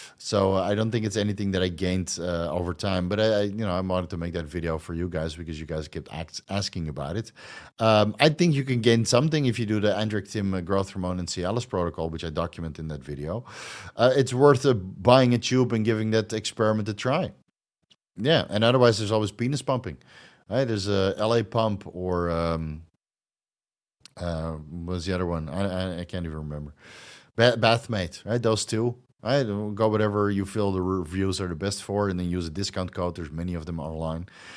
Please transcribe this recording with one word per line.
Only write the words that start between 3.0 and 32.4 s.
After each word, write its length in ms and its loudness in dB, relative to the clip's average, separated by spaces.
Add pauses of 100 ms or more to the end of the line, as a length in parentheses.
But 100 0
I, 60 4
I, 180 4
you 220 -4
know, 80 -2
I 80 0
wanted 300 -2
to 80 -6
make 160 -6
that 100 -4
video 340 -4
for 160 -10
you 140 -4
guys 260 -6
because 240 -10
you 80 -10
guys 220 -6
kept 240 -12
act-, 360 -12
asking 400 -6
about 280 -8
it. 160 -8 (460)
Um, 420 6
I 80 8
think 260 4
you 80 2
can 200 -2
gain 220 6
something 420 2
if 120 2
you 80 0
do 140 0
the 140 2
Andrectin, 600 -2
uh, 60 -2
growth 320 0
hormone 260 -4
and 80 -6
Cialis 420 -4
protocol, 420 -2
which 120 -8
I 80 -6
document 480 -6
in 100 -10
that 140 -8
video. 420 -8 (520)
Uh, 180 6
it's 200 2
worth, 320 6
uh, 80 6
buying 600 6
a 40 2
tube 340 2
and 120 0
giving 260 0
that 220 2
experiment 560 0
a 60 -4
try. 380 -2 (840)
Yeah, 320 4
and 140 0
otherwise 360 6
there's 140 -2
always 200 0
penis 300 -4
pumping. 340 -4 (520)
Right? 180 0
There's 220 -2
a 280 2
L 180 2
A 80 4
Pump 440 -2
or, 440 -2
um, 520 -2 (1400)
uh, 340 -4
what 440 -8
was 100 -6
the 80 0
other 100 -2
one? 240 -4
I, 140 -4
I, 380 -4
I 40 -8
can't 220 -6
even 100 -6
remember. 380 -8 (600)
Ba-, 200 6
Bathmate, 720 0
right? 160 0
Those 240 2
two. 300 -2 (260)
Right? 220 0
Go 440 0
whatever 420 2
you 140 0
feel 280 0
the 100 0
reviews 580 0
are 60 -2
the 80 -6
best 280 -4
for, 260 0
and 100 -2
then 100 -2
use 180 -2